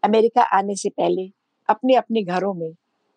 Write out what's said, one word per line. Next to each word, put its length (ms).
अमेरिका 380
आने 340
से 120
पहले 440
अपने 260
अपने 280
घरों 320
में 180